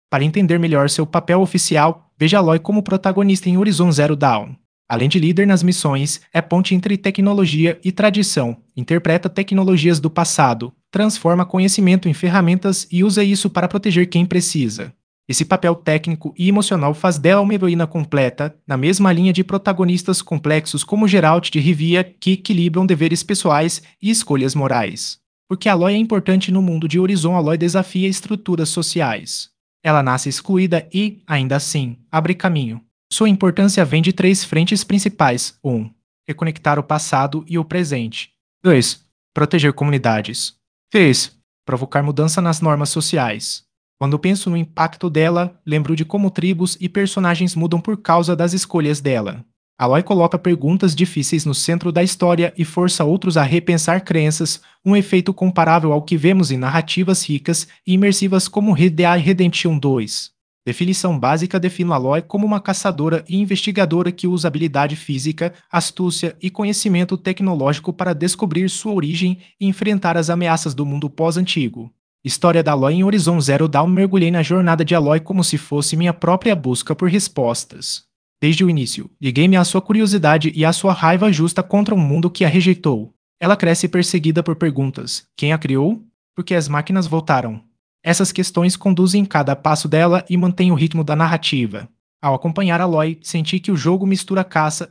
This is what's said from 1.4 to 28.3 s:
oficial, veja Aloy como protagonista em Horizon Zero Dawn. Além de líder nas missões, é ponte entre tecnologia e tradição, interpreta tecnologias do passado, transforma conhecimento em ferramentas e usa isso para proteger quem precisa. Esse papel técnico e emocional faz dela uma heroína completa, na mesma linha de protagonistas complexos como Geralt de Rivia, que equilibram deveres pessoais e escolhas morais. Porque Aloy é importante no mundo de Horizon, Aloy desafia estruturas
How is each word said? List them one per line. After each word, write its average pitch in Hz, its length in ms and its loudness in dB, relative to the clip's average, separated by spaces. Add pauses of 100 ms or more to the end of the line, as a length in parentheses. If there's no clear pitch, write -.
oficial, 165 760 0
veja 160 200 2
Aloy 165 200 4
como 202 240 0
protagonista 190 680 0
em 180 80 2
Horizon 180 360 2
Zero 147 240 2
Dawn. 127 400 0 (320)
Além 120 200 0
de 160 120 2
líder 175 260 2
nas 185 160 4
missões, 151 580 -2 (140)
é 165 80 0
ponte 180 320 0
entre 190 220 0
tecnologia 190 880 0
e 185 80 -2
tradição, 185 640 0 (200)
interpreta 165 520 0
tecnologias 185 720 2
do 156 100 -2
passado, 127 640 0 (180)
transforma 180 560 0
conhecimento 185 640 2
em 156 40 2
ferramentas 185 800 0
e 180 140 2
usa 208 180 2
isso 202 260 2
para 175 200 0
proteger 180 400 2
quem 175 180 2
precisa. 135 640 -2 (360)
Esse 139 160 -2
papel 175 320 0
técnico 160 600 -4
e 180 120 0
emocional 190 440 0
faz 165 240 -2
dela 175 240 4
uma 202 140 0
heroína 175 320 0
completa, 147 720 -2 (100)
na 139 100 -4
mesma 185 360 2
linha 180 200 2
de 180 120 0
protagonistas 185 760 -2
complexos 156 640 -2
como 214 240 0
Geralt 175 460 2
de 156 80 0
Rivia, 165 420 2
que 180 300 -2
equilibram 185 520 0
deveres 165 380 0
pessoais 165 580 0 (220)
e 202 80 0
escolhas 139 460 -2
morais. 117 640 -4 (280)
Porque 190 200 -4
Aloy 190 260 2
é 214 40 0
importante 190 520 0
no 190 100 2
mundo 165 280 0
de 160 100 0
Horizon, 180 380 0
Aloy 160 200 0
desafia 185 520 0
estruturas 185 640 -4